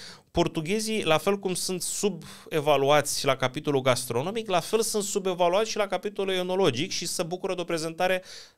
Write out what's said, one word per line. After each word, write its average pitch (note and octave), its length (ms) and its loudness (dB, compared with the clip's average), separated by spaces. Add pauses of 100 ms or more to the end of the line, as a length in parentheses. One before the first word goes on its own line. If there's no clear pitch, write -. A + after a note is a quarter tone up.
(300)
Portughezii, G3 760 0
la D#3 140 4
fel G3+ 200 0
cum F#3+ 160 -4
sunt F#3 280 -4
subevaluați D3 1400 2
la C3+ 120 2
capitolul C#3 440 0
gastronomic, C3+ 680 0
la F3+ 120 2
fel A3 220 0
sunt G#3+ 220 -2
subevaluați F#3 640 2
și - 60 -6
la G#3 100 0
capitolul G3 480 -4
enologic F3+ 560 0
și - 160 -4
se - 160 -2
bucură F3+ 320 -4
de F3 60 -6
o E3+ 40 -4
prezentare E3+ 580 0 (360)